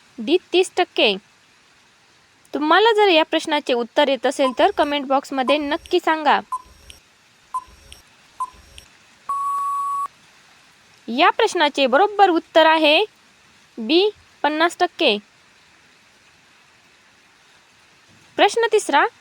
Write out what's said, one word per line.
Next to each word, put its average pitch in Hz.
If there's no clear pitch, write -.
डी 247
तीस 359
टक्के. 285
तुम्हाला 339
जर 415
या 320
प्रश्नाचे 302
उत्तर 247
येत 269
असेल 262
तर 339
कमेंट 285
बॉक्समध्ये 277
नक्की 311
सांगा. 302
या 285
प्रश्नाचे 311
बरोबर 392
उत्तर 330
आहे 320
बी 320
पन्नास 311
टक्के. 320
प्रश्न 427
तिसरा, 339